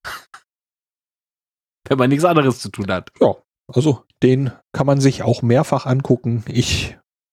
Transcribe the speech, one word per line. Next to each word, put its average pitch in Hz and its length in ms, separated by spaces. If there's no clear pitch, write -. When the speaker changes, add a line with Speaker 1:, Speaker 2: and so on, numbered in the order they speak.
Speaker 1:
<laughs> - 1800
Wenn 139 100
man 127 120
nichts 143 160
anderes 147 340
zu 107 100
tun 98 220
hat. 90 200
Speaker 2:
Ja, - 140
also 135 320
den 131 280
kann 135 140
man 143 120
sich 135 240
auch 120 180
mehrfach 127 440
angucken. 127 640
Ich - 500